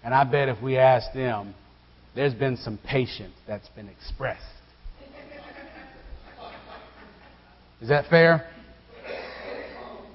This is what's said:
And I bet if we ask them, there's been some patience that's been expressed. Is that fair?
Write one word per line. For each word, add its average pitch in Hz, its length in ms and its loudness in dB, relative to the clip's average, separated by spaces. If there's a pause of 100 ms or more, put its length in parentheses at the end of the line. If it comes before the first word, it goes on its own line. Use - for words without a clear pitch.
And 120 120 -2
I 139 100 6
bet 135 240 2
if 110 140 -2
we 131 160 0
ask 131 340 6
them, 110 420 -4 (600)
there's 135 180 2
been 127 220 0
some 107 220 -8
patience 117 560 -4 (120)
that's 104 300 -10
been 104 120 -16
expressed. - 540 -8 (3500)
Is 113 80 -12
that 143 200 2
fair? 165 420 6 (1600)